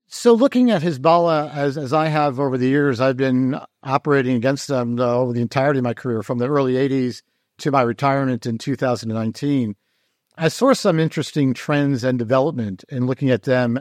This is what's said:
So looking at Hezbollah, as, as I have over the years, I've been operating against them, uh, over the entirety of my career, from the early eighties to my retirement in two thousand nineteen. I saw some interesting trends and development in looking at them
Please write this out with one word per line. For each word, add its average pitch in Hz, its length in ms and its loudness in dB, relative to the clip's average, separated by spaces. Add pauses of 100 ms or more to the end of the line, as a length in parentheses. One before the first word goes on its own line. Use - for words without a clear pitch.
So - 280 4
looking 247 360 4
at 175 120 0
Hezbollah, 160 720 2
as, 143 240 -2
as 135 140 -4
I 156 160 2
have 147 320 0
over 131 180 -2
the 127 100 2
years, 139 320 2
I've 131 160 2
been 131 420 0 (240)
operating 135 540 0
against 135 320 -2
them, 120 300 -2
uh, 127 60 0
over 123 280 0
the 120 100 -2
entirety 135 360 0
of 123 60 -2
my 117 100 -2
career, 113 280 -4
from 123 160 -6
the 120 100 -2
early 135 280 0
eighties 131 460 0 (360)
to 151 120 -2
my 135 120 2
retirement 131 640 -2
in 113 120 -4
two 139 160 -4
thousand 120 360 -2
nineteen. 113 640 -2 (600)
I 160 120 0
saw 254 240 2
some 175 260 2
interesting 147 560 0
trends 139 480 -2
and 127 160 0
development 120 680 0
in 123 180 -4
looking 131 240 0
at 117 140 2
them 127 360 0